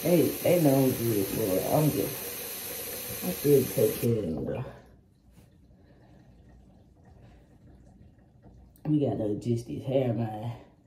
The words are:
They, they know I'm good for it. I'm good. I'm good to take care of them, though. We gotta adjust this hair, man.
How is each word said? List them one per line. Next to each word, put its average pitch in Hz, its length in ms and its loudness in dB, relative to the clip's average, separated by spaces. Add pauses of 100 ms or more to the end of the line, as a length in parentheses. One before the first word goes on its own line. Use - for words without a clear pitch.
They, 165 180 4 (220)
they 131 180 4
know 139 140 6
I'm 135 160 4
good 117 360 0
for - 160 -4
it. 92 280 0
I'm 151 180 4
good. 98 200 0 (1120)
I'm 180 180 -4
good 139 240 6
to - 80 -8
take - 280 0
care 117 160 0
of 92 180 -4
them, - 100 -6
though. - 200 -6 (4000)
We 151 160 4
gotta 113 180 -2
adjust 113 460 -2
this 147 160 -8
hair, 123 280 2
man. 113 380 -4 (360)